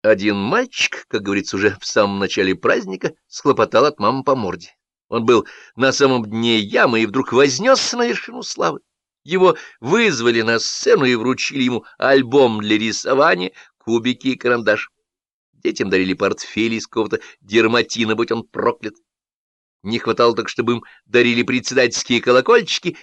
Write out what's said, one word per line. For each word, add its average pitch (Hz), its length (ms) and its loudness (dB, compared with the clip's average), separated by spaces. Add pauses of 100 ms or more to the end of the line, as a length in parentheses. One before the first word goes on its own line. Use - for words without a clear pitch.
Один 104 340 2
мальчик, 165 680 -4
как 113 160 -6
говорится, 101 320 -4
уже 98 260 0
в - 60 -14
самом 101 320 0
начале 95 380 0
праздника 185 580 -4 (140)
схлопотал 113 560 0
от 147 160 -2
мамы 127 240 -2
по 139 100 2
морде. 92 400 -8 (340)
Он 113 160 -4
был 113 220 4 (300)
на 127 160 2
самом 131 320 2
дне 113 340 0
ямы 113 440 2
и 110 40 2
вдруг 127 260 -4
вознёсся 147 640 2
на 240 120 0
вершину 233 340 -8
славы. - 380 -6 (420)
Его 175 340 2 (220)
вызвали 120 640 2
на 117 160 0
сцену - 460 0
и 127 100 4
вручили 123 480 -2
ему 123 220 -2 (140)
альбом 127 600 4
для 107 160 0
рисования, 139 760 0 (260)
кубики 120 500 -2
и 127 80 -2
карандаш. 117 540 0 (600)
Детям - 360 -6
дарили 92 260 0
портфели 104 600 -4
из 107 140 -8
какого-то 107 320 -4 (200)
дерматина, 113 760 0
будь 113 160 -2
он 117 100 -4
проклят. 107 520 -6 (880)
Не 110 160 -4
хватало 117 340 2
только, 110 160 -6
чтобы 120 220 -2
им 120 100 -4 (220)
дарили 120 400 2
председательские 123 760 -2
колокольчики 165 840 2